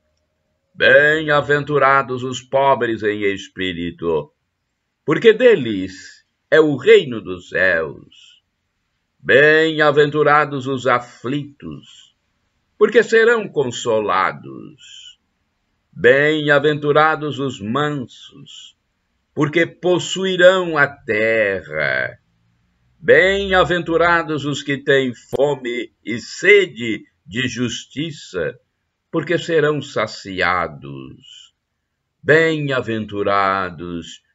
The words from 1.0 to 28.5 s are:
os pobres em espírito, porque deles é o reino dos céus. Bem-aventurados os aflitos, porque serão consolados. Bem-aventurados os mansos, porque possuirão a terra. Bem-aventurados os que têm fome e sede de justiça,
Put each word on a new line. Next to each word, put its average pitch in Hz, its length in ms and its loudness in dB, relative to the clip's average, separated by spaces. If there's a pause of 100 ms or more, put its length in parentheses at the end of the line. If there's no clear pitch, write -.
os 127 180 -8
pobres 127 640 0
em 104 280 -2
espírito, 85 1040 -6 (720)
porque - 280 4
deles 117 920 0 (240)
é 156 100 4
o 151 180 2
reino 147 440 2
dos 90 280 -12
céus. 82 920 -4 (800)
Bem-aventurados 147 1500 2
os 131 220 -4
aflitos, - 1300 -8 (600)
porque 220 280 4
serão 226 440 2
consolados. 92 1700 -6 (720)
Bem-aventurados 147 1500 2
os 131 240 -8
mansos, 143 1120 -8 (600)
porque 151 320 -2
possuirão 180 1080 0
a 143 120 2
terra. 90 1300 -2 (840)
Bem-aventurados 170 1400 2
os 143 160 -6
que 139 160 -6
têm 135 360 0
fome 127 800 -4 (100)
e 110 160 -8
sede 139 840 0 (200)
de 120 220 -6
justiça, 120 1120 -8 (500)